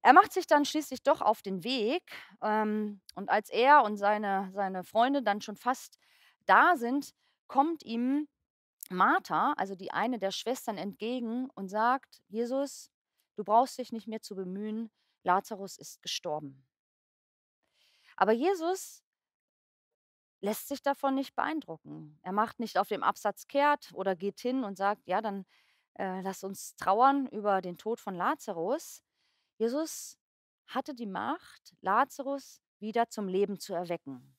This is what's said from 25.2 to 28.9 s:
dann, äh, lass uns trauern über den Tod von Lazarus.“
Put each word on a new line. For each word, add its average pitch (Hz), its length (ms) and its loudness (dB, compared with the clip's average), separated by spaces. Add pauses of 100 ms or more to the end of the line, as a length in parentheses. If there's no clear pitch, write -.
dann, 196 240 -6 (500)
äh, 190 280 -4
lass 190 220 -8
uns - 320 -10
trauern 262 500 4
über 202 340 0
den 180 160 -8
Tod 226 240 -6
von 190 140 -8
Lazarus.“ 196 880 -4 (580)